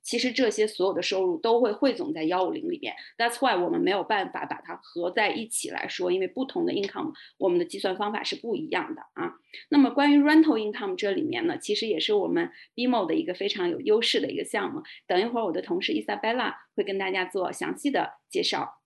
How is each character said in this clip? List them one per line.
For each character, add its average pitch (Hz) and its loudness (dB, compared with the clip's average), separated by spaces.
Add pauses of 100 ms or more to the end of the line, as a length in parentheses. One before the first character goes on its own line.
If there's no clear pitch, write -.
其 - -4
实 254 0
这 233 2
些 214 2
所 202 0
有 196 2
的 170 -2
收 190 0
入 175 2
都 233 4
会 240 4
汇 269 2
总 - -4
在 160 -4
幺 180 2
五 170 -2
零 160 -6
里 170 -4
面。 120 -8 (240)
That's 240 0
why 226 4
我 175 0
们 170 0
没 175 2
有 190 0
办 190 -2
法 180 -6
把 - -8
它 175 -14
合 170 -6
在 196 0
一 220 -6
起 - -6
来 - -6
说， 180 -2
因 190 2
为 185 -2
不 262 -4
同 175 -2
的 180 0
income， 190 -4 (260)
我 196 2
们 175 4
的 170 2
计 196 -10
算 185 -2
方 208 -2
法 220 -4
是 - -6
不 226 -6
一 156 -6
样 175 -4
的 - -14 (120)
啊。 120 -6 (340)
那 285 6
么 254 6
关 285 4
于 285 8
rental 311 8
income 208 -4
这 202 0
里 180 0
面 120 -2
呢， 160 -2
其 - -2
实 220 -2
也 170 0
是 208 2
我 202 2
们 170 0 (240)
bimo 240 2
的 160 0
一 160 0
个 180 -4
非 196 -4
常 196 0
有 160 -2
优 208 4
势 226 0
的 - -4
一 - -6
个 - -4
项 196 -4
目。 - -10 (260)
等 180 2
一 208 2
会 233 -2
儿 226 -2
我 185 -2
的 160 -2
同 185 -2
事 - -2
Isabella 220 -2 (220)
会 202 0
跟 196 -4
大 190 -2
家 190 0
做 180 -4
详 - -6
细 285 -2
的 190 0 (180)
介 180 -2
绍。 - -2 (120)